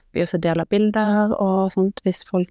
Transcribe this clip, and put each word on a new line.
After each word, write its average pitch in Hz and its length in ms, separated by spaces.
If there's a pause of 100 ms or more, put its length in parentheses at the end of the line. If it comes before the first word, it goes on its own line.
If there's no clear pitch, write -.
(140)
vi - 80
også 175 180
deler 165 260
bilder 214 720
og 190 320
sånt, 190 320
hvis - 200
folk 180 260